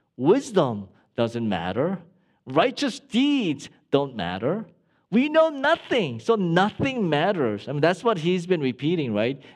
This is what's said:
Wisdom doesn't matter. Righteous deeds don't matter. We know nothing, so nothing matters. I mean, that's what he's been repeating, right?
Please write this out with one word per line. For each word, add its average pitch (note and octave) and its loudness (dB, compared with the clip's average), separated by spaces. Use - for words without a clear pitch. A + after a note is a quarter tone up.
Wisdom D3+ 2
doesn't A#2 -2
matter. G2 -2
Righteous G#3 0
deeds B3 0
don't C#3 0
matter. G#2 -4
We B3+ 2
know D#4+ 4
nothing, C4 -2
so A3+ 2
nothing G3 0
matters. D3 0
I C3 -6
mean, C#3+ -4
that's F3+ 2
what A3+ 2
he's E3+ 0
been F3 0
repeating, C#3 -2
right? A#2 0